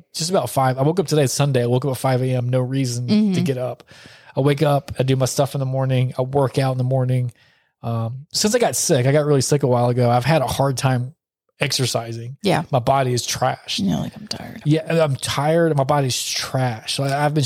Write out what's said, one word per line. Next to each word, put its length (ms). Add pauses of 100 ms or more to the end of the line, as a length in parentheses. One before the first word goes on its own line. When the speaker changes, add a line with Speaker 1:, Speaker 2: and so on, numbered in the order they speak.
(140)
Speaker 1:
just 160
about 200
five. 280
I 40
woke 180
up 80
today, 200
Sunday. 360
I 40
woke 180
up 60
at 60
five 240
A 140
M, 140
no 100
reason 480
to 60
Speaker 2:
Mm-hmm. 320
Speaker 1:
get 120
up. 260 (520)
I 60
wake 200
up, 380
I 40
do 120
my 100
stuff 300
in 40
the 60
morning. 520
I 60
work 340
out 160
in 60
the 40
morning. 480 (520)
Um, 500
since 220
I 40
got 160
sick, 300
I 60
got 140
really 160
sick 220
a 40
while 220
ago. 200
I've 160
had 160
a 60
hard 300
time 360 (460)
exercising. 840
Speaker 2:
Yeah. 280
Speaker 1:
My 80
body 340
is 120
trashed. 580
Speaker 2:
Yeah, 160
like, 160
I'm 120
tired. 380
Speaker 1:
Yeah, 220
and 120
I'm 160
tired. 600
My 80
body's 400
trash. 760
Like, 120
I've 220
been 120